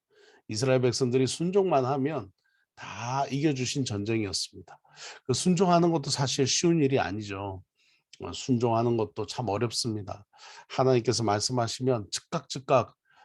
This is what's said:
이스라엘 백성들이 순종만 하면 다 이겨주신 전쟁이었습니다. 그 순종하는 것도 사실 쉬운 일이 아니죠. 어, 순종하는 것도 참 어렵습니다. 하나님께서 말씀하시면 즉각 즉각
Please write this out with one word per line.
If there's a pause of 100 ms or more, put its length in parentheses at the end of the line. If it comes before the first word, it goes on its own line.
(480)
이스라엘
백성들이
순종만
하면 (440)
다
이겨주신
전쟁이었습니다. (460)
그
순종하는
것도
사실
쉬운
일이
아니죠. (580)
어,
순종하는
것도
참
어렵습니다. (460)
하나님께서
말씀하시면
즉각
즉각 (300)